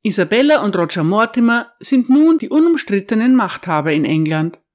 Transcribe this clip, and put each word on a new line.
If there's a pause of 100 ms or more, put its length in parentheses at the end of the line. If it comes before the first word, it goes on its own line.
Isabella
und
Roger
Mortimer
sind
nun
die
unumstrittenen
Machthaber
in
England. (120)